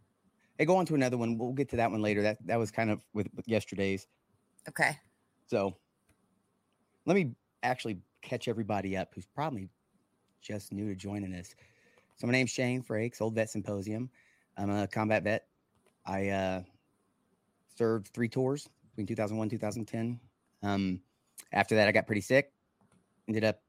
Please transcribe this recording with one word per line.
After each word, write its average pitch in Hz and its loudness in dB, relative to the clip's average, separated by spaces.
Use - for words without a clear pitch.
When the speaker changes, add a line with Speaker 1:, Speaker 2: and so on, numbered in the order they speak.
Speaker 1:
Hey, 156 2
go 180 6
on 180 4
to 156 0
another 127 4
one. 117 0
We'll 123 -4
get 139 -2
to - -4
that 117 2
one 107 0
later. 104 4
That, 104 0
that 113 2
was 110 0
kind 113 0
of 104 0
with, 104 -2
with - -10
yesterday's. 98 -2
Speaker 2:
Okay. - -2
Speaker 1:
So 98 0
let 175 4
me 147 2
actually 117 -2
catch - -6
everybody 101 -2
up - -4
who's 92 -14
probably 135 -6
just 104 -8
new 101 -4
to 98 -4
joining 98 -6
us. 87 -12
So - -6
my 123 4
name's 131 4
Shane 127 -2
Frakes, 117 -4
Old 110 0
Vet 110 2
Symposium. 107 -4
I'm 101 -2
a 101 0
combat 107 2
vet. 104 0
I, 98 -2
uh, 95 0
served 113 2
three 117 0
tours 131 0
between 104 -6
two 113 -4
thousand 107 -2
one, 110 -2
two 113 -4
thousand 107 -4
ten. 117 -6
Um, 98 0
after 101 2
that, 104 8
I 110 6
got - 4
pretty 104 0
sick. 135 2
Ended 110 0
up 107 2